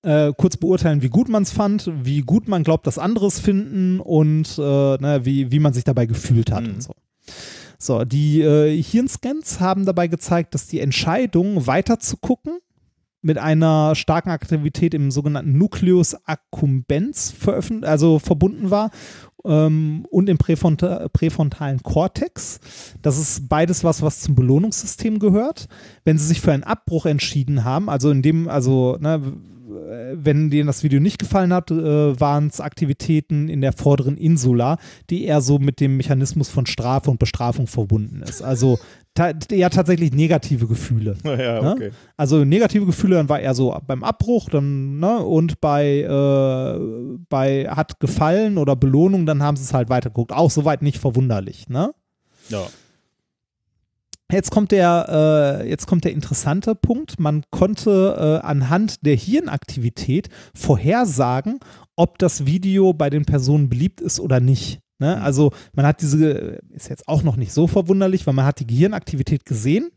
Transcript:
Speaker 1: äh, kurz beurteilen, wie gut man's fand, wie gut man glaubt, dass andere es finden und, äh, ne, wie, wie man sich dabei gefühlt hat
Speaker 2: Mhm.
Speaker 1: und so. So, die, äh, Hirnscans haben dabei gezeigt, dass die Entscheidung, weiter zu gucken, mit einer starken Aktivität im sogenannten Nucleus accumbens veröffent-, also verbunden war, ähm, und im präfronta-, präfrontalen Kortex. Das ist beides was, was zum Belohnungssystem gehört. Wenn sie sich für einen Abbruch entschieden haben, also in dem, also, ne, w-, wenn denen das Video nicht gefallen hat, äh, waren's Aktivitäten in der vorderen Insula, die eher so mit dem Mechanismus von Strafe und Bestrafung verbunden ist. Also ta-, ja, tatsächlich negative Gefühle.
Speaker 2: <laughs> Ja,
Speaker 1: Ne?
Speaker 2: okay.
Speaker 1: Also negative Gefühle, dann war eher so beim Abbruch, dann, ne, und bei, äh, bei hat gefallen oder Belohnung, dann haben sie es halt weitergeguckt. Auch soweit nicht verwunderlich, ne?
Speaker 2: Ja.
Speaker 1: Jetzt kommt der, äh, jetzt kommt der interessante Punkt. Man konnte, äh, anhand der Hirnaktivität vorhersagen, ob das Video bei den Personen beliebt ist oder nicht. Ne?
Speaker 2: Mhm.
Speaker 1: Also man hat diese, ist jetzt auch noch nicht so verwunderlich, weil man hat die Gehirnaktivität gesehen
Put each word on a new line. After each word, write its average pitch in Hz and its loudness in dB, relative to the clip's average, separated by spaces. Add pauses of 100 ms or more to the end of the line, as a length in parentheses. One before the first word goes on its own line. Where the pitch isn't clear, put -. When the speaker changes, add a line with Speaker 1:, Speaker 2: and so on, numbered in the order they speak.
Speaker 1:
äh, 147 2
kurz - 0
beurteilen, 170 2
wie 127 0
gut 208 2
man's 208 0
fand, 208 -2 (120)
wie 139 -2
gut 185 0
man 180 -2
glaubt, 160 0
dass 135 -4
andere 202 -2
es - -2
finden 190 0
und, 156 0
äh, 156 -6
ne, 139 0
wie, 135 0
wie 147 2
man 151 4
sich 123 -2
dabei 123 2
gefühlt 113 0
hat 113 -4
Speaker 2:
Mhm. 110 -6
Speaker 1:
und 123 -10
so. - -16 (840)
So, 120 -2
die, 147 2
äh, 151 4
Hirnscans 262 -4
haben 190 0
dabei 175 0
gezeigt, 170 -2
dass - -8
die 160 -6
Entscheidung, 180 0
weiter 190 0
zu - -6
gucken, 311 -4 (680)
mit 156 2
einer 156 2
starken 165 -2
Aktivität 160 -2
im 143 0
sogenannten 143 -2
Nucleus 180 2 (120)
accumbens 147 -4
veröffent-, 202 -4
also 156 4
verbunden 185 0
war, 208 0 (540)
ähm, 156 2
und 196 2
im 175 2
präfronta-, 170 0
präfrontalen 147 -2
Kortex. - -4 (420)
Das 143 0
ist 143 -4
beides 170 0
was, 165 2
was 151 -2
zum 143 0
Belohnungssystem 190 2
gehört. 214 0 (340)
Wenn 160 4
sie 151 -2
sich 165 0
für 165 4
einen 143 0
Abbruch - -4
entschieden 139 0
haben, 147 -2
also 143 2
in 135 2
dem, 160 2
also, 127 2
ne, 156 -2
w-, 135 -6 (840)
wenn 151 2
denen 147 2
das - -2
Video 139 4
nicht 190 2
gefallen 185 2
hat, 180 -2
äh, 151 2
waren's 147 0
Aktivitäten 151 -2
in 151 -4
der 131 2
vorderen 139 2
Insula, 131 2 (320)
die 175 -2
eher 151 2
so 139 2
mit 135 0
dem 135 2
Mechanismus 135 0
von 131 -2
Strafe 131 -2
und 120 0
Bestrafung 120 -2
verbunden 107 -2
ist. - -12
Also 127 2 (380)
ta-, 170 0 (180)
ja, 185 4
tatsächlich 165 2
negative 147 2
Gefühle. 107 -2
Speaker 2:
<laughs> - -16
Ja, 123 -2
Speaker 1:
Ne? 151 2
Speaker 2:
okay. 117 -4 (260)
Speaker 1:
Also 147 4
negative 202 2
Gefühle, 185 2
dann 147 2
war 147 0
eher 131 -2
so 127 0 (120)
beim 131 -6
Abbruch, - -2
dann, 139 -2
ne, 208 0
und 160 0
bei, 143 2
äh, 131 -2 (120)
bei 135 0
hat - -6
gefallen 185 0
oder 139 2
Belohnung, 156 2
dann 147 0
haben 147 0
sie 135 -10
es 127 -6
halt 120 0
weitergeguckt. 120 -2
Auch 151 4
soweit 151 0
nicht 143 0
verwunderlich, 117 -2
ne? 180 -2 (560)
Speaker 2:
Ja. 98 -6 (1600)
Speaker 1:
Jetzt 185 0
kommt 208 2
der, 156 2
äh, - -6
jetzt - -6
kommt 175 0
der 165 0
interessante 151 -2
Punkt. - -2
Man 151 0
konnte, 190 0
äh, - -14
anhand 151 -2
der 147 4
Hirnaktivität 143 -4 (260)
vorhersagen, 139 0 (360)
ob - 0
das 151 0
Video 190 2
bei 147 0
den 147 0
Personen 143 2
beliebt 123 -2
ist - -4
oder 131 2
nicht. 127 0 (180)
Ne? 151 0
Speaker 2:
Mhm. 107 -6
Speaker 1:
Also 139 2 (220)
man 139 2
hat 147 2
diese, 151 0 (120)
ist - -18
jetzt - -12
auch 151 0
noch 139 0
nicht 117 -4
so 165 2
verwunderlich, 190 0
weil 139 0
man 135 2
hat 143 0
die 135 -6
Gehirnaktivität 147 -2
gesehen 147 -2